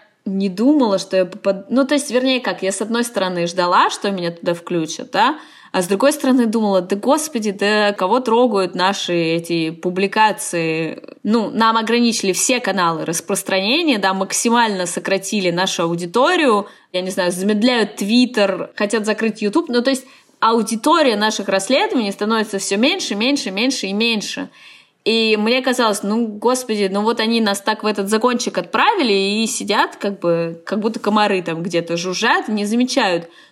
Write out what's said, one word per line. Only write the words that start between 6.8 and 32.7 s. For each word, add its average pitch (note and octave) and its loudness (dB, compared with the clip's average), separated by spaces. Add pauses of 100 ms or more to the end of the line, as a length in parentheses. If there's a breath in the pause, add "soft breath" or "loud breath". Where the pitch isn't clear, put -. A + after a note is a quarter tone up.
«Да, F#3 -2
господи, A#3 0
да G#3 2
кого G3+ 2
трогают A3 2
наши F#3 0
эти E3 0
публикации?» F3+ -2 (220)
Ну, G#3+ 0
нам A3+ 2
ограничили A3+ 2
все B3 0
каналы E3+ 0
распространения, G3+ 0
да, F#3+ 0
максимально G3+ 0
сократили F#3 -2
нашу F3+ -2
аудиторию, G#3 2 (240 loud breath)
я F#3 -2
не F#3 -6
знаю, F3+ -2
замедляют G#3 0
Twitter, G#3 2
хотят G#3+ -2
закрыть G#3+ -2
YouTube. G#3+ 0
Ну, A#3+ 2
то B3+ 2
есть, C4 -2 (340 loud breath)
аудитория A#3 2
наших G#3 -2
расследований B3 0
становится G#3+ -2
всё G3 -2
меньше, C#4+ 0
меньше, B3 0
меньше G#3+ -2
и F#3+ -4
меньше. A3 -2 (560 loud breath)
И A3 2
мне A3+ 0
казалось: A#3+ 0
«Ну, A3 -2
господи, G#3+ 0
ну G3 -2
вот A3+ 0
они A3+ 2
нас G3+ 0
так G#3+ -2
в - -10
этот G3+ -2
загончик A3+ 0
отправили C#4 2
и G3+ 2
сидят, G3+ -2
как G3+ -4
бы, E3+ 0
как G3 -4
будто A3 -2
комары G#3 2
там E3 -6
где-то E3+ -2
жужжат, G3+ 0
не G#3 -2
замечают». G#3 0 (220 loud breath)